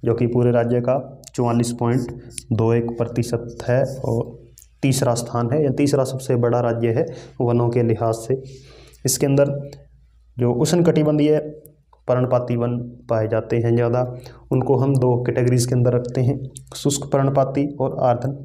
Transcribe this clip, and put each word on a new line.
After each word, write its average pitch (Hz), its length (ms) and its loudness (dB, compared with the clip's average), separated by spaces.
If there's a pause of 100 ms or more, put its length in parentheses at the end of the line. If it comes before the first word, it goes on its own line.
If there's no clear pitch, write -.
जो 117 100 2
कि 123 120 0
पूरे 123 240 4
राज्य 120 300 2
का 127 420 -4 (120)
चौवालीस 120 380 0
पॉइंट 120 400 0 (400)
दो 113 200 2
एक 117 260 0
प्रतिशत 117 640 -4
है 123 220 2
और - 540 -6 (440)
तीसरा 131 340 2
स्थान 120 360 -2
है, 151 120 0
या 139 80 2
तीसरा 143 340 2
सबसे 131 300 -4
बड़ा 120 260 2
राज्य 117 300 0
है 147 140 0 (360)
वनों 120 280 2
के 120 120 2
लिहाज 113 340 0
से। - 260 -4 (600)
इसके 143 220 0
अंदर 139 280 4 (840)
जो 120 180 2
उष्णकटिबंधीय 151 840 4 (720)
पर्णपाती 123 480 0
वन 120 220 -2 (300)
पाए 113 200 0
जाते 110 300 -2
हैं 117 160 2
ज़्यादा, 120 280 2 (500)
उनको 131 240 2
हम 135 200 2
दो 127 260 2
कैटेगरीज 123 440 2
के - 80 -2
अंदर 123 200 2
रखते 123 280 -2
हैं, 123 200 0 (340)
शुष्क - 360 -2
पर्णपाती 139 640 2
और 135 240 -4
आर्द्र 127 440 0